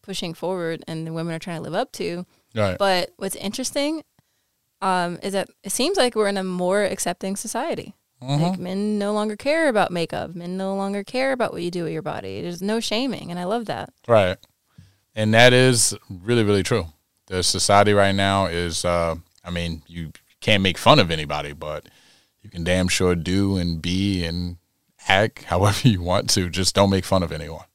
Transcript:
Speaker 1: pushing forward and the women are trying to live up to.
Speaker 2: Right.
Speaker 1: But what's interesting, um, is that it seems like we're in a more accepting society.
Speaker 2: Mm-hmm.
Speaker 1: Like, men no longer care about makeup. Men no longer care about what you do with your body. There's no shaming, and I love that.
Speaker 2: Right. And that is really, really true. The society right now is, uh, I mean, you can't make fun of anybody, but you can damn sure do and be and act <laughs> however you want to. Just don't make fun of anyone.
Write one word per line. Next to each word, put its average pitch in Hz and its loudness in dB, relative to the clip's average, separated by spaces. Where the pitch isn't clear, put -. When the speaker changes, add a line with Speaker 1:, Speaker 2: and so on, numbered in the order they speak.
Speaker 1:
pushing 180 -8
forward 170 -6
and 160 -8
the 160 -10
women 165 -6
are 165 -8
trying 170 -10
to - -10
live 156 -8
up 233 -4
to. 175 -6
Speaker 2:
Right. 101 0
Speaker 1:
But 185 2
what's 190 -6
interesting, 285 -4
um, 180 0
is 196 -6
that 196 -4
it 202 -10
seems 359 0
like 247 2
we're 214 2
in 202 -2
a 190 -4
more 185 0
accepting 190 -4
society. 233 -8
Speaker 2:
Mm-hmm. 143 0
Speaker 1:
Like, 180 0
men 196 -4
no 202 -2
longer 214 -2
care 311 0
about 196 2
makeup. 170 -6
Men 175 -8
no 190 -4
longer 196 -4
care 262 -2
about 247 -2
what 170 -8
you 175 -4
do 175 -6
with 160 -6
your 156 -6
body. 104 -8
There's 175 -10
no 220 -2
shaming, 226 -4
and 175 -8
I 180 -6
love 214 -4
that. 107 -8
Speaker 2:
Right. 98 4
And 107 2
that 123 10
is 127 4
really, 107 0
really 101 4
true. 92 -2
The 92 -4
society 101 6
right 98 4
now 98 2
is, 85 -4
uh, 85 0
I 90 -12
mean, 85 -6
you 85 -12
can't 104 4
make 98 2
fun 139 6
of 90 2
anybody, 73 -4
but 76 -10
you 104 -20
can 85 -8
damn 90 2
sure 90 2
do 95 0
and 85 -2
be 92 0
and 85 -6
act 98 2
<laughs> - -18
however 101 2
you 92 2
want 90 -2
to. 92 0
Just 87 -2
don't 98 6
make 95 2
fun 92 2
of 80 -4
anyone. 78 -10